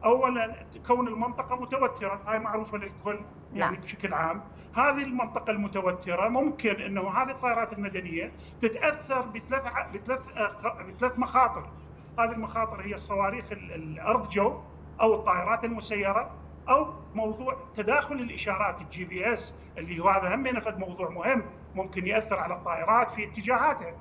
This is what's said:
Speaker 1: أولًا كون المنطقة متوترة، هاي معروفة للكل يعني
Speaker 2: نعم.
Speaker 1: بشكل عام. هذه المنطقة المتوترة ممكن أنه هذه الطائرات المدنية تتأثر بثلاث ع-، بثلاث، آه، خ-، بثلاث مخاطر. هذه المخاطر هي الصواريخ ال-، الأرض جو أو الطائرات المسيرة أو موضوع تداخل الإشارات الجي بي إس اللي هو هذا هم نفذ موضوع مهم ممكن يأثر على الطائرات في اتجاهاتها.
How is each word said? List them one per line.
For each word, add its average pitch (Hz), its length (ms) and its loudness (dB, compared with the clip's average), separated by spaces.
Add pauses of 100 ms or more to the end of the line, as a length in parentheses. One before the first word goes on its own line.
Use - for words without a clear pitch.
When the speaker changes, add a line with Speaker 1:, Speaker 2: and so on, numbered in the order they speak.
Speaker 1:
أولًا 240 500 4 (320)
كون 247 200 4
المنطقة 240 480 -2
متوترة، 240 720 -2
هاي 220 120 0
معروفة 214 380 -4
للكل 202 420 -6 (340)
يعني 170 220 0
Speaker 2:
نعم. - 80 -12
Speaker 1:
بشكل - 300 -6
عام. 165 280 0 (340)
هذه 277 280 4
المنطقة 247 480 -2
المتوترة 190 760 0
ممكن 240 480 2
أنه 196 340 -2
هذه 254 220 2
الطائرات 233 420 0
المدنية 190 580 -4 (300)
تتأثر 262 600 0
بثلاث 240 440 -4
ع-، 240 220 -4
بثلاث، 208 500 -6
آه، 214 100 2
خ-، 214 340 -4
بثلاث 233 380 -2
مخاطر. 240 500 4 (500)
هذه 226 120 4
المخاطر 220 500 -4
هي 202 120 -6
الصواريخ 202 580 -2
ال-، - 200 -10
الأرض 160 580 0
جو 202 320 2 (400)
أو 220 120 8
الطائرات 202 520 2
المسيرة 214 680 0 (380)
أو 285 240 6 (200)
موضوع 214 440 -2 (180)
تداخل 262 400 2
الإشارات 208 680 -2
الجي 160 240 -8
بي 185 280 0
إس - 200 -6 (240)
اللي 165 220 -6
هو 180 100 6
هذا 190 260 6
هم 269 80 0
نفذ 226 340 0
موضوع 180 320 -4
مهم 185 340 2 (320)
ممكن 190 320 -4
يأثر 214 320 2
على 170 140 -2
الطائرات 180 580 2
في 214 120 -6
اتجاهاتها. 220 760 0